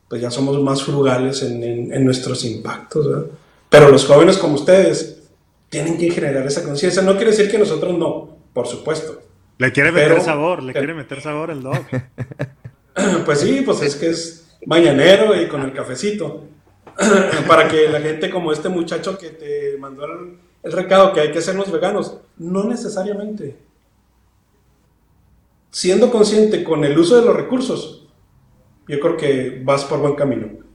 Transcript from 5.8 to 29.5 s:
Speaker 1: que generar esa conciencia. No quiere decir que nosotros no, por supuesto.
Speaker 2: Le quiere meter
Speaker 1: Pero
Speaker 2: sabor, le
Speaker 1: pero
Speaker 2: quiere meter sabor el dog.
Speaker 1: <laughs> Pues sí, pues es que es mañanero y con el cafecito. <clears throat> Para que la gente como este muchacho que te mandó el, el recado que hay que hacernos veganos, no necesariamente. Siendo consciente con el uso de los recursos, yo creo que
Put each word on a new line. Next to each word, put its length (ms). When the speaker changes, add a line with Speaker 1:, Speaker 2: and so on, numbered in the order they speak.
Speaker 1:
que 120
generar 360
esa 180
conciencia. 380
No 140
quiere 140
decir 200
que 80
nosotros 380
no, 400
por 140
supuesto. 540
Speaker 2:
Le 140
quiere 200
meter 180
Speaker 1:
Pero 140
Speaker 2:
sabor, 380
le 100
Speaker 1:
pero 120
Speaker 2:
quiere 100
meter 260
sabor 300
el 120
dog. 160
Speaker 1:
<laughs> 1300
Pues 160
sí, 240
pues 180
es 120
que 160
es 560
mañanero 760
y 80
con 140
el 100
cafecito. 720
<clears throat> 520
Para 200
que 200
la 120
gente 280
como 240
este 160
muchacho 480
que 140
te 480
mandó 260
el, 320
el 100
recado 420
que 60
hay 120
que 60
hacernos 340
veganos, 460
no 280
necesariamente. 920
Siendo 400
consciente 540
con 200
el 140
uso 220
de 60
los 100
recursos, 720
yo 100
creo 180
que 480